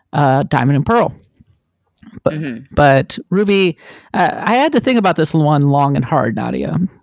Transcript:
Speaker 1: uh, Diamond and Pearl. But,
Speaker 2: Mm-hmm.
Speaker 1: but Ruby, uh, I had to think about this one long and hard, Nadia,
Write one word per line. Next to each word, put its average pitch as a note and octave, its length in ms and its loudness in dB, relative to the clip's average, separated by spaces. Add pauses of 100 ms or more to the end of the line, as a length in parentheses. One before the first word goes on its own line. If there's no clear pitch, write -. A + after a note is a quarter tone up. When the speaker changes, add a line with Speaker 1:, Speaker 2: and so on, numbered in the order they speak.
(120)
Speaker 1:
uh, C#3 320 2
Diamond C#3 320 0
and C#3 100 0
Pearl. A#3 280 0 (1080)
But, D#3 100 -2
Speaker 2:
Mm-hmm. C3+ 400 -10
Speaker 1:
but C3+ 440 2 (120)
Ruby, G3 460 0 (380)
uh, - 160 2 (140)
I A3 120 0
had D4 160 2
to C4+ 80 2
think B3+ 180 0
about F#3+ 180 0
this D#3 180 -2
one D3+ 280 2
long C#3+ 340 2
and C#3+ 80 -2
hard, B2 300 0
Nadia, C3 440 -6 (240)